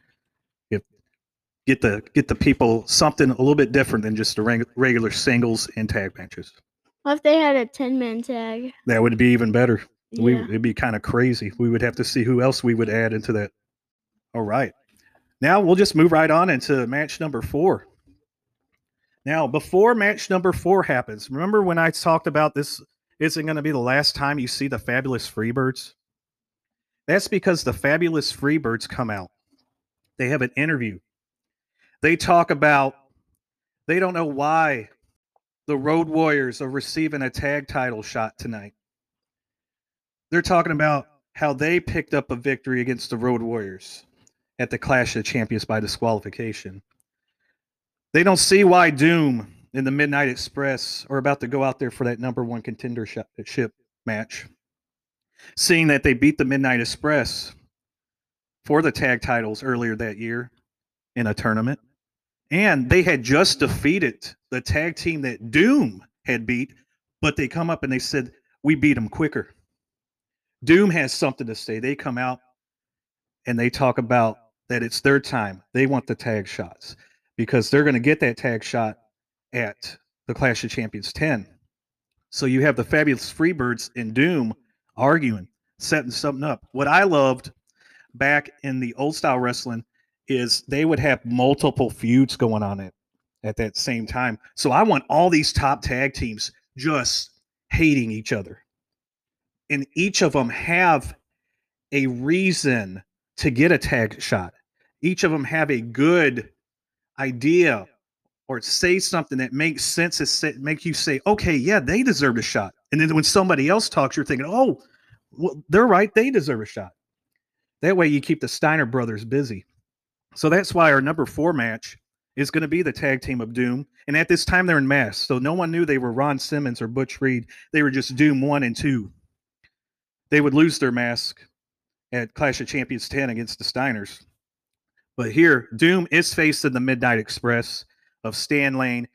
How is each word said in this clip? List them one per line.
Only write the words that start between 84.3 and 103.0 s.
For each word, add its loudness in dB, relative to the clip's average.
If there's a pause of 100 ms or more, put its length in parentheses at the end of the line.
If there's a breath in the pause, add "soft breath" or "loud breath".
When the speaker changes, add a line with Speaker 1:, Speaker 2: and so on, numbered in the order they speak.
Speaker 1:
arguing, 0 (320)
setting -4
something -4
up. -6
What -2
I 6
loved 2 (600 soft breath)
back 0 (120)
in -4
the -4
old -4
style 0
wrestling -4 (460)
is -2
they 0
would 2
have 0
multiple 2
feuds 2
going 0
on -6
at, -16 (500)
at -6
that -6
same -6
time. -4 (160 soft breath)
So 0
I 6
want 2
all 4
these 2
top 0
tag -2
teams -8 (240)
just -2 (380)
hating 2
each -8
other. -6 (1080)
And -2
each 0
of 4
'em 2
have 0 (720)
a 0
reason 0 (320)